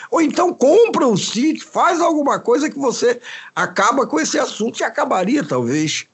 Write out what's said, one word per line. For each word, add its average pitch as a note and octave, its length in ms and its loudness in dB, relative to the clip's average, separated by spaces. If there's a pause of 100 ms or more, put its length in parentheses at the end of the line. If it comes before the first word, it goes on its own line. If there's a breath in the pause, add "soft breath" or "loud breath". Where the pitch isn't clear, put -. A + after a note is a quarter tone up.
(100 loud breath)
Ou E4 120 2
então E4 320 0
compra E4 520 4
o G#3+ 120 2
sítio, - 520 -2
faz D#4+ 300 2
alguma D4 380 0
coisa C#4 320 0
que A#3+ 80 -12
você A#3+ 420 -2 (340 loud breath)
acaba G3 520 0
com D4 120 -2
esse D#4 200 -2
assunto A#3 420 -4
e E4 40 -2
acabaria, B3+ 600 -2
talvez. C#3 680 -2